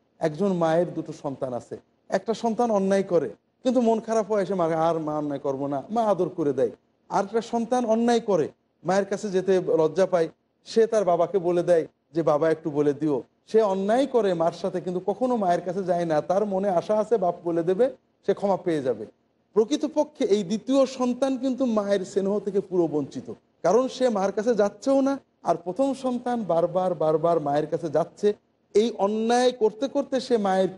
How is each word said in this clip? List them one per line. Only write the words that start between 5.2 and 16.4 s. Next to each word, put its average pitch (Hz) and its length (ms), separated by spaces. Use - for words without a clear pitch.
করবো 139 260
না", 139 240
মা 226 120
আদর 190 260
করে 151 240
দেয়। 123 180
আর 196 160
একটা 214 160
সন্তান 233 440
অন্যায় 233 360
করে, 196 280
মায়ের 190 200
কাছে 202 260
যেতে 185 360
লজ্জা 160 400
পায়, 175 220
সে 226 220
তার 220 180
বাবাকে 175 340
বলে 175 240
দেয় 170 240
যে, 160 100
"বাবা 156 280
একটু 160 200
বলে 147 220
দিও", 143 300
সে 220 160
অন্যায় 208 440
করে 214 280
মার 165 180
সাথে, 185 280
কিন্তু 180 260
কখনো 247 300
মায়ের 175 240
কাছে 180 220
যায় 175 220
না, 156 160
তার 190 260